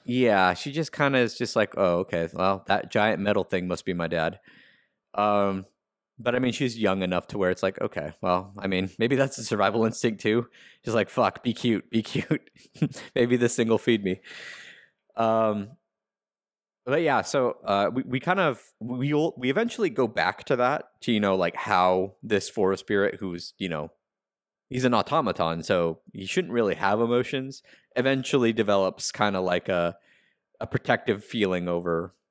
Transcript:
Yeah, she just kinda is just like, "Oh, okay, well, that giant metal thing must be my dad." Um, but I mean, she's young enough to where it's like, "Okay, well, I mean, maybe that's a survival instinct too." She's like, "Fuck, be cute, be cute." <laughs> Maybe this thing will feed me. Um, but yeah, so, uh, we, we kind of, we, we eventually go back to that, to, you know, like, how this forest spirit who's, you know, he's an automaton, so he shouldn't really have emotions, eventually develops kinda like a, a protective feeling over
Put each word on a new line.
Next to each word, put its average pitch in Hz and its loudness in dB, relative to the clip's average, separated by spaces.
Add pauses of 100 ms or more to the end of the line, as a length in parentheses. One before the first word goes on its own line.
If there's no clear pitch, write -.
Yeah, 110 4
she - -8
just 151 -4
kinda 139 2
is 117 0
just - -4
like, 107 2
"Oh, 87 2
okay, 85 -2
well, 95 0
that - 0
giant 104 2
metal 101 2
thing 90 -4
must 87 -4
be 92 -2
my 85 -2
dad." 82 -2 (760)
Um, 101 0 (520)
but 120 -2
I 127 0
mean, 127 0
she's 120 -4
young 95 2
enough 90 -2
to - -8
where 92 2
it's - -6
like, 95 -2
"Okay, 76 -6
well, 92 -2
I 98 -6
mean, 95 -2
maybe 120 2
that's 135 0
a 123 -10
survival 104 2
instinct 110 -2
too." 113 0 (360)
She's 113 -2
like, 107 0
"Fuck, 107 0
be 113 0
cute, 113 0
be 113 0
cute." - -4 (300)
<laughs> - -6
Maybe 123 4
this 117 2
thing 113 0
will 113 4
feed 113 2
me. 92 -2 (960)
Um, 110 0 (1120)
but 143 2
yeah, 135 4
so, 127 0
uh, 101 2
we, 131 -2
we 127 -4
kind 190 0
of, 147 0 (200)
we, 127 -4 (240)
we 127 0
eventually 214 -2
go 127 2
back 90 -2
to 143 0
that, 123 0 (140)
to, 120 0
you 110 4
know, 98 4
like, 87 0
how 92 2
this 104 -2
forest 95 0
spirit 101 0
who's, 87 -10
you 95 -4
know, 82 -6 (800)
he's 127 -2
an 123 2
automaton, 90 0
so 85 0 (120)
he 95 -10
shouldn't 175 -4
really 110 0
have 98 0
emotions, 127 -2 (340)
eventually 127 2
develops 101 0
kinda 98 0
like 90 -2
a, 87 0 (640)
a 117 -6
protective - -2
feeling 90 0
over 87 -2 (160)